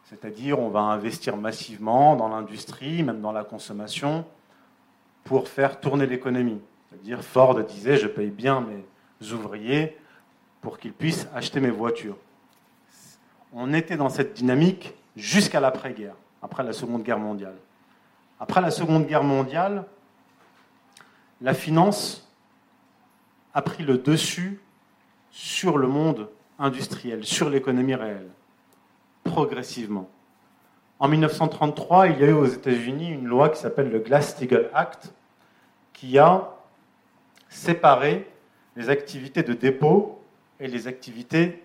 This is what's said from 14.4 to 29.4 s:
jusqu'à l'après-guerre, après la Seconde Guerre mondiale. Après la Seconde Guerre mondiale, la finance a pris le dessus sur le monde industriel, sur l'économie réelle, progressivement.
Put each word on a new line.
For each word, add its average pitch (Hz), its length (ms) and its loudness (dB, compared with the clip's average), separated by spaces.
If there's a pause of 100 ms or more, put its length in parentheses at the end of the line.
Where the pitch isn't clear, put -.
jusqu'à 147 460 0
l'après-guerre, 117 540 -2 (260)
après - 220 -10
la 113 100 -6
Seconde 120 300 -6
Guerre 110 160 -2
mondiale. 98 380 -10 (840)
Après 185 220 0
la 165 80 0
Seconde 160 340 2
Guerre 143 200 0
mondiale, 156 600 0 (1600)
la 131 100 0
finance 165 800 0 (1200)
a 143 80 -2
pris - 240 -8
le 131 140 2
dessus 175 640 -2 (680)
sur - 460 -2
le 131 120 2
monde 139 420 0 (280)
industriel, 123 640 -4
sur 156 260 -2
l'économie 131 440 0
réelle, 101 360 -10 (920)
progressivement. 123 840 -6 (880)